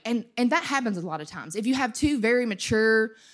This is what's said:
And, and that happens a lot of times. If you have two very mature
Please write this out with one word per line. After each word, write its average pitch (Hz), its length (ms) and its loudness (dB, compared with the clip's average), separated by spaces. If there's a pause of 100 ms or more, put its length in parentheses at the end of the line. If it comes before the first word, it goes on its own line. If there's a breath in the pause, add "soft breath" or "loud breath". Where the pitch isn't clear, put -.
And, 233 180 -2 (140)
and 247 140 2
that 339 120 0
happens 247 320 -2
a 170 60 -6
lot 160 180 -6
of 151 60 -12
times. 160 280 -12
If 208 120 -4
you 262 80 2
have 254 180 0
two 294 260 0
very 240 280 2
mature 220 680 2 (220 loud breath)